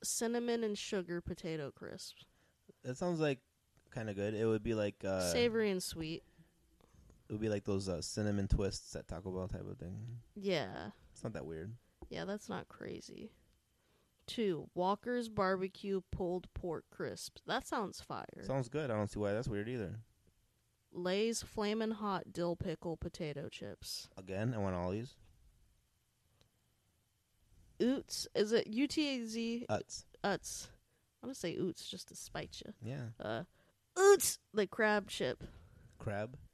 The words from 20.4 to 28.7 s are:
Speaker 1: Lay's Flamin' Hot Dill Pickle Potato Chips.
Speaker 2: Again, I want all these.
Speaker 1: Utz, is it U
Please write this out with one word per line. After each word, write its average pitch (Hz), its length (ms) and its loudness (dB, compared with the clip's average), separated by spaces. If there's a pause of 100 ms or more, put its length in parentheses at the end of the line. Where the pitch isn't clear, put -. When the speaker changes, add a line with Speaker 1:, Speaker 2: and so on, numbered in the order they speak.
Speaker 1:
Lay's 202 480 2
Flamin' 214 500 0
Hot 208 420 -2
Dill 175 220 2
Pickle 165 420 -4
Potato 151 520 -4
Chips. - 680 -10
Speaker 2:
Again, 95 360 0
I 113 40 -2
want 98 180 2
all 90 160 0
these. 113 240 -4 (2750)
Speaker 1:
Utz, - 560 2
is 208 160 4
it 226 160 6
U 247 200 4